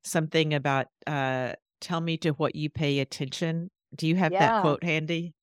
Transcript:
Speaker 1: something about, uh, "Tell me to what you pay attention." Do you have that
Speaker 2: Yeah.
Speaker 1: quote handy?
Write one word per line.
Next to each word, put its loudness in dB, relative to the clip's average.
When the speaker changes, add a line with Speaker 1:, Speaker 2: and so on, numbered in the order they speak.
Speaker 1:
something 0
about, 0
uh, -2
"Tell -4
me -2
to 0
what -2
you -4
pay 0
attention." -4
Do -2
you 4
have 2
that 6
Speaker 2:
Yeah. 4
Speaker 1:
quote 2
handy? -2